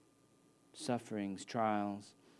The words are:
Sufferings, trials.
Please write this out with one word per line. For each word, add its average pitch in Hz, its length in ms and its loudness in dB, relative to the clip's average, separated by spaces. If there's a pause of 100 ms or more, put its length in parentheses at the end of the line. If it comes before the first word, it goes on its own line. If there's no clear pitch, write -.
(720)
Sufferings, 104 720 -2
trials. 104 720 0 (260)